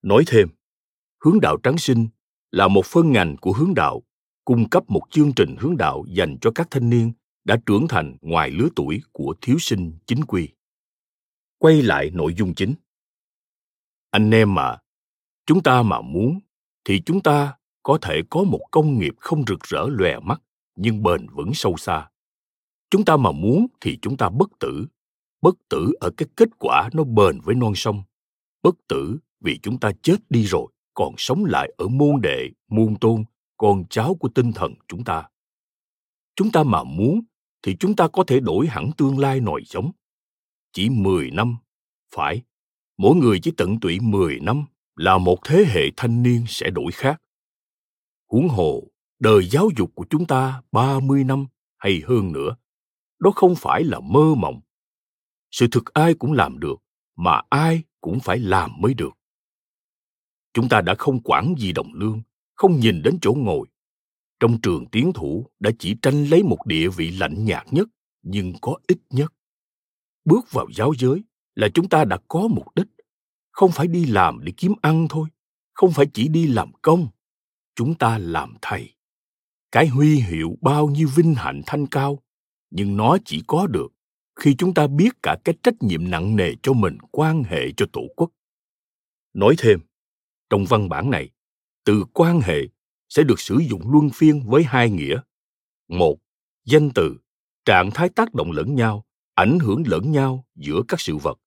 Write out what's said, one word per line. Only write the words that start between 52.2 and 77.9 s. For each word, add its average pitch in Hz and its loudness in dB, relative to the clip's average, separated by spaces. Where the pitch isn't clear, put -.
nữa, 71 -6
đó 185 4
không 180 4
phải 92 -2
là 92 -4
mơ 151 4
mộng. 71 -4
Sự - 2
thực - -2
ai 160 4
cũng 147 -4
làm 73 0
được, - -8
mà 85 0
ai 160 0
cũng 101 -6
phải 107 -4
làm 92 -4
mới 127 0
được. 80 -6
Chúng 117 0
ta 110 4
đã 92 0
không 131 -2
quản 120 0
gì 98 -4
đồng - -8
lương, 110 -6
không 175 2
nhìn 113 2
đến 170 0
chỗ 107 2
ngồi. 98 -4
Trong 117 2
trường 87 -2
tiến 143 -2
thủ 85 -8
đã 101 0
chỉ 101 -6
tranh 147 2
lấy 160 4
một 156 -2
địa 80 0
vị 85 -4
lạnh 90 -6
nhạt 104 -4
nhất, 185 0
nhưng 95 -6
có 135 -6
ích 185 2
nhất. 143 -2
Bước 208 2
vào 123 -4
giáo 120 0
giới 131 0
là 107 0
chúng 175 0
ta 156 2
đã 95 -2
có 190 -2
mục - -4
đích, 180 -4
không 190 4
phải 139 -2
đi 165 0
làm 92 2
để 78 -10
kiếm 190 -2
ăn 160 2
thôi, 156 -4
không 185 4
phải 143 4
chỉ 123 0
đi 165 2
làm 117 -2
công. 160 2
Chúng 139 -2